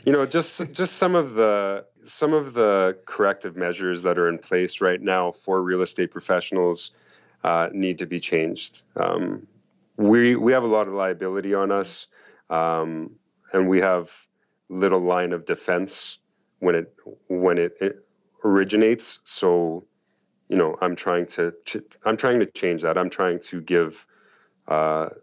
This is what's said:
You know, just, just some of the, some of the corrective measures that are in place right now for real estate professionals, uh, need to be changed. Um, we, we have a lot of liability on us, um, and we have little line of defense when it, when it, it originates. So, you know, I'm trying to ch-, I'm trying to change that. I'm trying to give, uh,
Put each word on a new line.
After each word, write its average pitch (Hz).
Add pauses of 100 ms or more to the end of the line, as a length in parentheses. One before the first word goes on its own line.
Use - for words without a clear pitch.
You 135
know, 139
just, 160
just 175
some 180
of 143
the, 101 (200)
some 151
of 139
the 98
corrective 98
measures 90
that 87
are 87
in 85
place 90
right 90
now 92
for 95
real 90
estate 90
professionals, 87 (520)
uh, 85
need 92
to 90
be 87
changed. - (140)
Um, 87 (500)
we, 117
we 117
have 131
a 113
lot 107
of 95
liability 95
on 98
us, 98 (420)
um, 82 (420)
and 95
we 95
have 90 (420)
little 92
line 90
of 85
defense - (400)
when 90
it, 85 (340)
when 90
it, 85
it - (400)
originates. 107
So, 87 (640)
you 95
know, 80
I'm 90
trying 87
to 85 (100)
ch-, - (280)
I'm 110
trying 123
to 95
change 85
that. 80
I'm 92
trying 87 (120)
to 87
give, 80 (600)
uh, 78 (140)